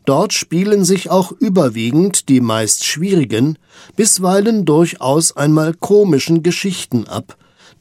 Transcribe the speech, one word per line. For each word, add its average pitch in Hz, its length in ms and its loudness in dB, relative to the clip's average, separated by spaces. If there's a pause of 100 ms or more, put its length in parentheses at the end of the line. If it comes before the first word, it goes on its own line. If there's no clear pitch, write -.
Dort 156 280 0
spielen 196 500 0
sich 185 280 -2
auch 185 200 0
überwiegend 156 1000 0
die 127 120 4
meist 110 420 -2
schwierigen, 151 760 -2 (360)
bisweilen 202 720 0
durchaus 156 720 0
einmal 156 380 2
komischen 170 680 2
Geschichten 170 680 -4
ab, - 300 -12 (440)